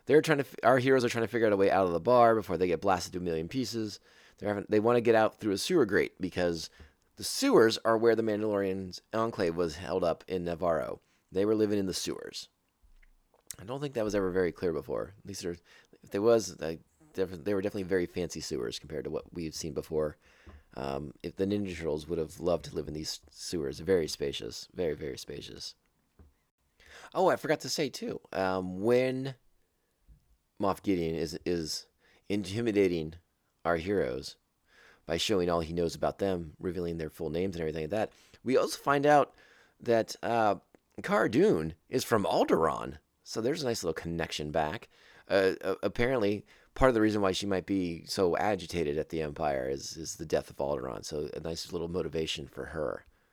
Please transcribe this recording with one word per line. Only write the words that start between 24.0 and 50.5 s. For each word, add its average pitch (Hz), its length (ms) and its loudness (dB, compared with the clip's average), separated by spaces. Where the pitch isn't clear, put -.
spacious, 67 640 -8
very, 82 220 -2
very 71 220 -10
spacious. - 580 -14
Oh, 180 140 4
I 139 80 6
forgot 147 260 0
to 135 80 -8
say 143 200 -2
too, - 300 -8
um, 92 500 -2
when 127 540 2
Moff 98 200 0
Gideon 85 340 0
is, 76 300 -4
is 85 400 -4
intimidating 98 880 0
our 85 140 2
heroes 78 580 -2
by 80 120 -2
showing 90 320 2
all 85 100 4
he 82 140 -4
knows 85 200 0
about 76 240 -2
them, 87 420 -4
revealing 87 380 -4
their 78 120 -6
full 80 200 -6
names 87 260 -2
and 85 60 -6
everything 80 220 -4
like 76 80 -6
that, 107 200 -2
we 127 140 4
also - 200 0
find 139 280 2
out 147 280 6
that, 113 440 0
uh, 110 320 4
Cara 202 280 2
Dune 107 460 2
is 131 140 0
from 104 220 2
Alderaan. 80 720 2
So - 180 -8
there's 143 220 -2
a - 20 -2
nice 117 180 -2
little 82 100 0
connection 80 580 -6
back. 80 380 -2
Uh, 95 220 4
uh, 92 180 -2
apparently, 107 640 0
part 131 140 6
of 120 60 4
the 110 60 4
reason 107 200 4
why 98 100 2
she 92 140 -2
might 95 200 -2
be 87 400 -2
so 87 320 2
agitated 85 600 -2
at 76 120 -2
the 80 120 -2
Empire 71 480 -2
is, 69 280 -6
is 80 180 -10
the 82 100 -10
death 76 240 -2
of - 80 -20